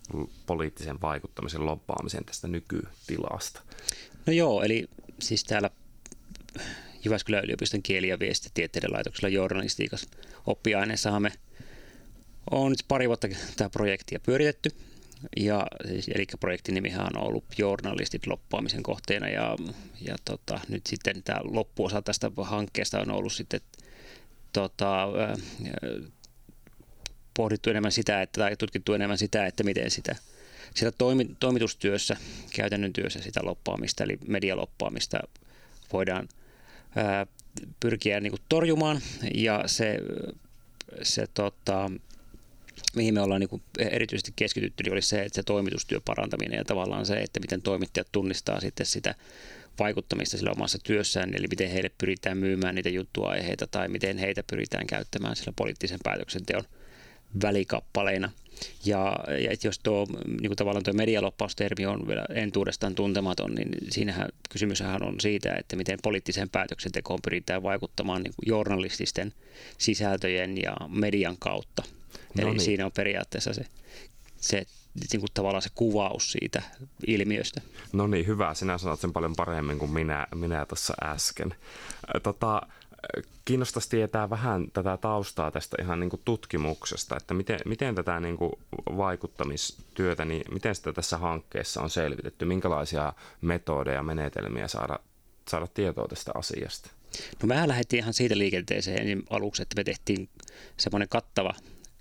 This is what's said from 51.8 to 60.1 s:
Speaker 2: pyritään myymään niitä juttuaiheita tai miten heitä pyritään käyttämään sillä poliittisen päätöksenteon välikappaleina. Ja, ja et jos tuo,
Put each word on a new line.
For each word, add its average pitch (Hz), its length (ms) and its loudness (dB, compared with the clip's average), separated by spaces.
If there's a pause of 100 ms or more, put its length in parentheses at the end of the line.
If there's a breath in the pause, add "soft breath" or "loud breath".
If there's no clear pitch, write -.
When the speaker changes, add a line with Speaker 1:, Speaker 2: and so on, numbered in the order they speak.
Speaker 2:
pyritään 95 400 0
myymään 92 380 2
niitä 90 140 0
juttuaiheita 95 800 0
tai 92 200 0
miten 95 300 -2
heitä 98 260 0
pyritään - 440 -2
käyttämään - 480 -2
sillä - 200 -6
poliittisen 95 480 -2
päätöksenteon - 600 -2 (800 loud breath)
välikappaleina. 101 880 2 (540 loud breath)
Ja, 98 300 2 (120)
ja 71 240 2
et 107 120 -2
jos 104 160 0
tuo, 104 280 2 (340)